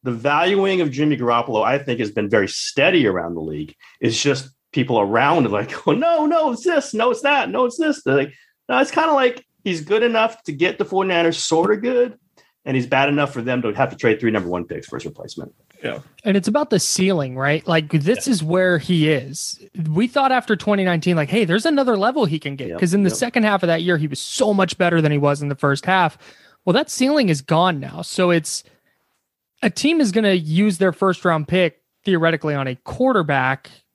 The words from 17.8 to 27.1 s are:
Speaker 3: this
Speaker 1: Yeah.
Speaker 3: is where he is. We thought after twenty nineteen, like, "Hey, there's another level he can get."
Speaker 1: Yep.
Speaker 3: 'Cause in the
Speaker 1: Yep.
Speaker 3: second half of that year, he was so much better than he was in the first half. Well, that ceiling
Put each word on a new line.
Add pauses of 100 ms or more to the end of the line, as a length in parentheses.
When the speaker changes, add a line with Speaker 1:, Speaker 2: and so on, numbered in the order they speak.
Speaker 3:
this
Speaker 1:
Yeah.
Speaker 3:
is
where
he
is. (300)
We
thought
after
twenty
nineteen,
like,
"Hey,
there's
another
level
he
can
get."
Speaker 1:
Yep.
Speaker 3:
'Cause
in
the
Speaker 1:
Yep.
Speaker 3:
second
half
of
that
year,
he
was
so
much
better
than
he
was
in
the
first
half. (460)
Well,
that
ceiling